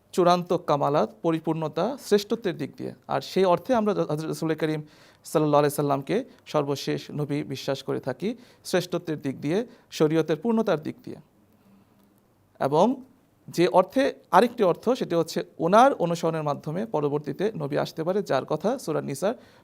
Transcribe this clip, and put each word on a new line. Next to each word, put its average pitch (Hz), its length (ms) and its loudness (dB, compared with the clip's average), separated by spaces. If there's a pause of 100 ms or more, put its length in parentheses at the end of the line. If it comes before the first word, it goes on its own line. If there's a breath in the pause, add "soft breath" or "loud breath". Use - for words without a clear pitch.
(120)
চূড়ান্ত 175 400 4
কামালাত, 151 680 0
পরিপূর্ণতা, 165 760 -2
শ্রেষ্ঠত্বের 208 600 -2
দিক 143 200 -8
দিয়ে। 127 180 -10 (140)
আর 139 120 -2
সেই 185 240 0
অর্থে 180 300 2
আমরা 214 200 0
হযরত 160 300 -2
রাসূল 160 300 -2
করিম 156 280 -2 (420 soft breath)
সাল্লাল্লাহু 151 340 4
আলাইহি 143 180 4
সাল্লামকে 147 480 0 (220 loud breath)
সর্বশেষ 143 640 -4
নবী 147 320 -4
বিশ্বাস 135 400 -6
করে 131 180 -4
থাকি, 180 360 -6 (280 loud breath)
শ্রেষ্ঠত্বের 170 580 -4
দিক 127 180 -6
দিয়ে, 185 260 -2 (240 loud breath)
শরীয়তের 160 460 2
পূর্ণতার 220 460 0
দিক 131 220 -8
দিয়ে। - 120 -14 (1400)
এবং 160 420 2 (460)
যে 170 200 2
অর্থে 185 460 2 (160)
আরেকটি 226 340 4
অর্থ 170 260 0
সেটি 175 240 -2
হচ্ছে 165 300 -2 (140)
ওনার 214 340 6
অনুসরণের 170 500 -2
মাধ্যমে 151 440 -4
পরবর্তীতে 147 680 -2
নবী 147 200 -4
আসতে 143 280 -4
পারে, 190 180 -2
যার 135 220 0
কথা 190 340 -2
সূরা 147 220 -4
নিসার 143 340 -4 (300 loud breath)